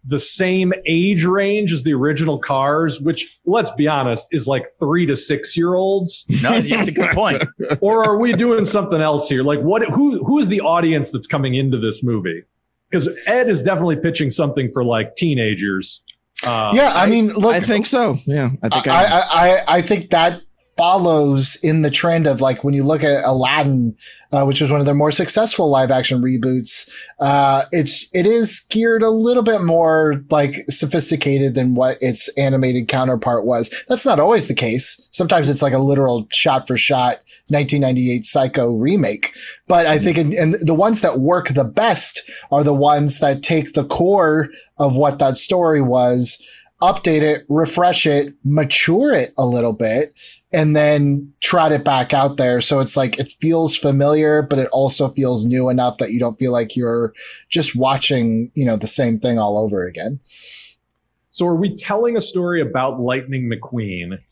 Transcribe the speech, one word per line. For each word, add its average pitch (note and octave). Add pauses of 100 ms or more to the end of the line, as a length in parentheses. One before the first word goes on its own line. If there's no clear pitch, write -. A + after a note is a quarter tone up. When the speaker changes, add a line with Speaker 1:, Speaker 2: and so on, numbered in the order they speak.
Speaker 1:
the C#3
same F#3 (140)
age E3+
range G3
as D3
the D3+
original C#3+
Cars, C#3+
which, -
let's G3
be D3
honest, B2+
is, C#3
like, C3+ (120)
three E3
to C#3+
six-year-olds? F3+ (180)
Speaker 2:
No, -
it's A3+
a -
good -
point. F3 (200)
Speaker 1:
<laughs> -
Or A3
are G#3+
we A#3
doing A3+
something F3
else D3+
here? B2+
Like, D3
what, F#3
who, C#4
who C#4
is A#3+
the G3
audience D#3+
that's -
coming C3+
into C3
this A2
movie? F2+ (500)
'Cause E3+ (180)
Ed B3
is E3
definitely E3+
pitching D#3+
something C3+
for, B2+
like, A2+
teenagers. G#2 (400)
Uh, A#2
Speaker 3:
Yeah, C4
I F3
Speaker 4:
I, G3
Speaker 3:
mean, A3
look, G#3+
Speaker 4:
I A#3
think G#3
so. A3
Yeah, C#3 (120)
I A2+
think D3+
Speaker 3:
I, E3+
Speaker 4:
I E3+
Speaker 3:
I, F#3 (340)
I, F3+ (160)
I F3
think F3
that F3 (360)
follows D#3+
in D#3+
the D3+
trend E3
of, C3
like, C3
when C#3+
you C#3
look D3+
at C#3+
Aladdin, C3 (340)
uh, C#3
which C#3
was D3
one D3
of C#3+
their C#3+
more D3
successful F#3+
live C3
action B2+
reboots, B2+ (280)
uh, C#3
it's, D#3
it F3+
is A3+
geared A3+
a A3+
little A3+
bit G#3+
more, D#3+
like, C#3+ (140)
sophisticated C#3
than B2+
what B2+
its B2
animated C3
counterpart B2
was. A#2 (180)
That's B3+
not A#3+
always F#3+
the C3
case. -
Sometimes E3
it's, C#3+
like, C#3
a C3
literal C3+
shot C3
for B2+
shot B2 (280)
nineteen C#3+
ninety-eight B2+
Psycho C3
remake. A2+ (340)
But E3+
I D#3
think D#3
in, D#3
and E3
the E3
ones G#3
that D3
work D#3+
the C#3
best - (300)
are C#3+
the D3
ones C#3+
that C#3
take D#3
the D3
core D#3+ (260)
of C#3
what C#3+
that C3+
story E3
was, B2 (360)
update E3+
it, D3+
refresh D#3+
it, C#3+ (100)
mature D#3
it C#3
a C3
little A#2+
bit, A2+ (340)
and D#3
then C#3+
trot D#3+
it C#3+
back C3
out C#3
there. B2
So C3+
it's -
like, C3
it B2+ (120)
feels E3
familiar, D3+
but C#3
it C3
also C3+
feels B2+
new B2+
enough B2+
that A2+
you A#2
don't A#2
feel C3
like A#2
you're A#2 (340)
just D#3
watching, B2
you C#3+
know, A#2
the G#2+
same A#2
thing A#2
all G#2
over G2+
again. F#2 (1080)
Speaker 1:
So -
are F3
we F#3+
telling A3+
a G#3+
story F3
about C3
Lightning B2+
McQueen? G2 (140)